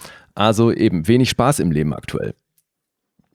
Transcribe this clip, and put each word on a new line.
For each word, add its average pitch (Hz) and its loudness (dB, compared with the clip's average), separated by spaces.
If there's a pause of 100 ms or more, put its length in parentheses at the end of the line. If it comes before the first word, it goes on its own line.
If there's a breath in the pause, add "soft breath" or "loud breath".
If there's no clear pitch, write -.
(340 loud breath)
Also 110 2
eben 90 0
wenig 123 4
Spaß 131 0
im 85 0
Leben 76 0
aktuell. - -8 (1000)